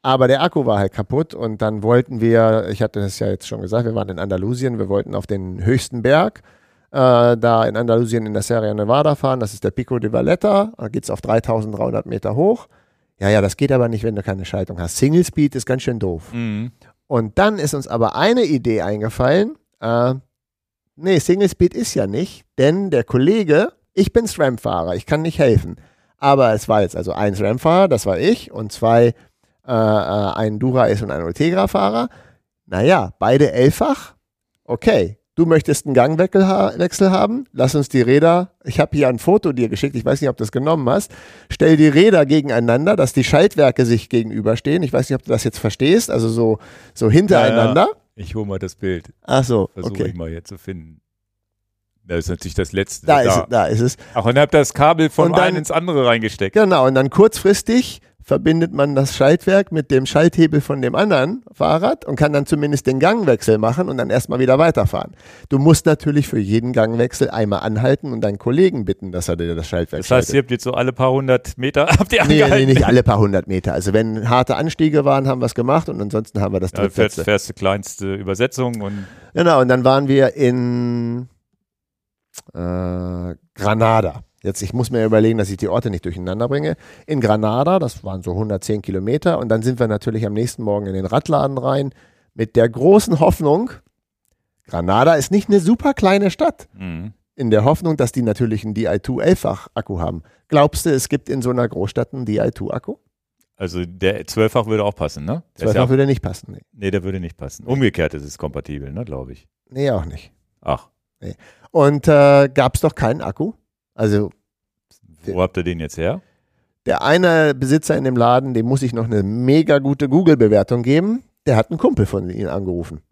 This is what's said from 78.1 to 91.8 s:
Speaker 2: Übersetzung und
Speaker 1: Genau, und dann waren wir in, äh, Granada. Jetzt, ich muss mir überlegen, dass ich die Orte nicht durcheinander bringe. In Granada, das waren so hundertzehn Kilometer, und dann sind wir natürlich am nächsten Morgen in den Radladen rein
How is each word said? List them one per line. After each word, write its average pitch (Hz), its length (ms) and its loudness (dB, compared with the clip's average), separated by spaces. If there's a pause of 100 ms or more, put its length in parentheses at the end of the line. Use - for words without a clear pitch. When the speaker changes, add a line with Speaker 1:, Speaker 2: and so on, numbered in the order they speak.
Speaker 2:
Übersetzung 110 680 -4
und 101 240 -8 (260)
Speaker 1:
Genau, 165 300 4
und 123 60 2
dann 127 160 2
waren 135 220 2
wir 135 300 2
in, 123 960 -2 (1200)
äh, 90 800 -8 (200)
Granada. 110 640 0 (200)
Jetzt, 95 220 -6
ich 95 100 -8
muss 120 200 -4
mir 113 120 0
überlegen, 110 320 4
dass 101 140 -2
ich 98 60 -8
die 101 120 -4
Orte 110 220 -2
nicht 90 140 -8
durcheinander 92 440 -6
bringe. 151 280 -4 (300)
In 147 140 -4
Granada, 117 600 0
das - 240 -8
waren 95 180 -10
so 87 120 -6
hundertzehn 104 480 -4
Kilometer, 117 580 -2
und 123 80 -6
dann 110 140 0
sind 123 180 -2
wir 117 80 0
natürlich 110 360 -4
am 104 80 -4
nächsten 120 300 -6
Morgen 104 240 -4
in 95 80 -6
den 95 120 -4
Radladen 139 520 -2
rein 135 340 -4 (420)